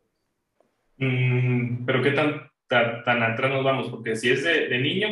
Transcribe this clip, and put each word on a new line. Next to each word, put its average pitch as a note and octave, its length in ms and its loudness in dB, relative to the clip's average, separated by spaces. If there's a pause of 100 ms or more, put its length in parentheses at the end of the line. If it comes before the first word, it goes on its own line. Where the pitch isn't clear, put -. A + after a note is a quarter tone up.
(960)
Mm, B2 880 0
pero C3 160 0
¿qué C#3+ 100 2
tan, D3 380 -2 (180)
tan, A#2 360 0
tan A#2+ 200 2
atrás B2+ 280 0
nos C3+ 120 -2
vamos? C3 260 0
Porque A2+ 260 -6
si B2 160 0
es C3 120 2
de, D#3 240 0
de B2+ 120 -2
niño, F#3 320 0